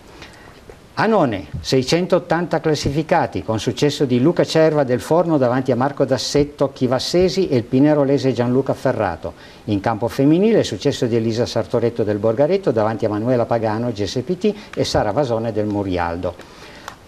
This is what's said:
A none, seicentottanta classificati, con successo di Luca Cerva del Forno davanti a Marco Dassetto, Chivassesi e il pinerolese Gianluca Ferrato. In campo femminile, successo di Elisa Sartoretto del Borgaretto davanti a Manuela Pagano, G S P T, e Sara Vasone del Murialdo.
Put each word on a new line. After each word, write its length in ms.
A 100
none, 420
seicentottanta 1000
classificati, 840
con 160
successo 440
di 160
Luca 240
Cerva 400
del 160
Forno 380
davanti 340
a 40
Marco 280
Dassetto, 720
Chivassesi 720
e 80
il 80
pinerolese 680
Gianluca 400
Ferrato. 600
In 140
campo 300
femminile, 560
successo 400
di 100
Elisa 300
Sartoretto 580
del 140
Borgaretto 540
davanti 340
a 40
Manuela 360
Pagano, 460
G 120
S 200
P 140
T, 160
e 80
Sara 280
Vasone 420
del 120
Murialdo. 720